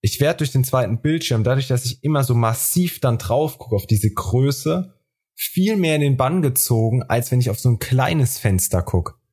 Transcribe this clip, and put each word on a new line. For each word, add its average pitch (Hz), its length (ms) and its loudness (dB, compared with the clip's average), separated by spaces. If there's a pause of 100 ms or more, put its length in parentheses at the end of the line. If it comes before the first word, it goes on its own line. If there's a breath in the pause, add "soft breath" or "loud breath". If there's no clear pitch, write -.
Ich - 200 -2
werd 160 200 0
durch 147 100 -2
den 131 140 2
zweiten 117 360 -2
Bildschirm, 151 440 -2
dadurch, 131 240 0
dass 123 160 -2
ich 123 180 -6
immer 147 220 0
so 127 100 0
massiv 117 680 0
dann 117 180 0
drauf 147 400 -2
gucke 113 180 -4
auf 98 100 -2
diese 104 260 2
Größe, 143 840 -2 (420)
viel 208 400 0
mehr 165 180 2
in 151 60 2
den 139 160 2
Bann 139 260 0
gezogen, 120 640 0
als 120 260 -2
wenn 123 100 2
ich 120 100 2
auf 107 100 -4
so - 80 2
ein 117 100 2
kleines 147 600 0
Fenster 92 440 0
guck. - 380 -4 (120)